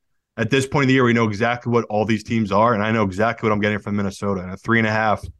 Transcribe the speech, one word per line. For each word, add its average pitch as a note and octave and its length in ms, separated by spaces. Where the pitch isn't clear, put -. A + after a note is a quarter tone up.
at A2+ 120
this C3+ 160
point C#3+ 180
of C3 40
the C3 60
year, C3 100
we A#2+ 80
know A#2 160
exactly A#2 420
what A#2 160
all G#2+ 180
these G#2 200
teams A2+ 260
are, G#2+ 220
and G#2 100
I A2 100
know A2+ 100
exactly G#2+ 440
what G#2+ 60
I'm G#2 80
getting G#2 180
from G#2 180
Minnesota. G2+ 440
And F#2 120
a F#2+ 40
three A2+ 220
and A2 80
a A2 60
half, A2 300